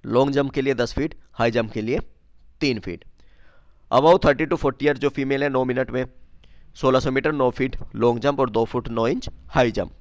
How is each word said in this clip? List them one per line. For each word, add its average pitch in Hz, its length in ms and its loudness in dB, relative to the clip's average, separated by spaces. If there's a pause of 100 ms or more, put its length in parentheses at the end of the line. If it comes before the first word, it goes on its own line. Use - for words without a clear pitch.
लॉन्ग 131 260 2
जंप 139 200 0
के 139 100 -2
लिए 135 120 0
दस 120 180 -2
फीट, 147 220 -4 (180)
हाई 117 180 0
जंप 113 220 -2
के 110 100 -6
लिए 120 160 -2 (640)
तीन 127 200 0
फीट। 87 240 -10 (880)
Above 151 280 6
thirty 151 280 2
to 165 100 -2
forty 135 260 -2
ईयर 147 140 2
जो 139 100 0
फीमेल 135 340 -2
है, 143 60 0
नौ 131 160 0
मिनट 127 260 -2
में 127 160 -4 (680)
सोलह 127 260 2
सौ 139 100 -2
मीटर, 135 220 0
नौ 131 180 2
फीट 131 260 -4 (180)
लॉन्ग 117 260 2
जंप 139 200 0
और 123 100 0
दो 113 140 0
फुट 120 240 -4
नौ 113 180 -2
इंच - 220 -2 (200)
हाई 123 220 2
जंप। 98 300 -6